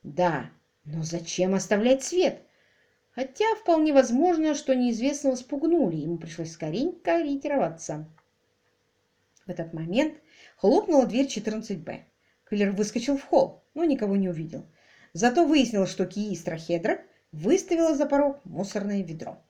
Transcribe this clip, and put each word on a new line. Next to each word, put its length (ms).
Да, 480
но 180
зачем 520
оставлять 480
свет? 400
Хотя 320
вполне 360
возможно, 640
что 200
неизвестного 640
спугнули, 600
ему 220
пришлось 340
скоренько 720
ретироваться. 840
В 40
этот 220
момент 460
хлопнула 500
дверь 200
четырнадцать 520
Б. 260
Квиллер 260
выскочил 460
в 80
холл, 400
но 100
никого 320
не 120
увидел. 380
Зато 320
выяснилось, 460
что 160
Кии 280
Страхедра 680
выставила 640
за 120
порог 380
мусорное 580
ведро. 480